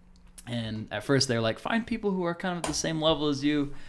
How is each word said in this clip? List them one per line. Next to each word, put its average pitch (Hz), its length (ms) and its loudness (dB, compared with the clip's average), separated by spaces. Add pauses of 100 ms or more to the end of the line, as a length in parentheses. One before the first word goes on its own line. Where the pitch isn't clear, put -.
(460)
And 113 440 -6
at 104 140 -4
first 131 240 4
they're 117 140 4
like, 113 160 2
"Find 226 280 -2
people 220 260 -2
who 185 120 0
are 170 100 0
kind 180 220 -4
of 165 60 -6
the 156 100 -4
same 160 300 -2
level 151 260 4
as 139 160 0
you." 147 300 2 (140)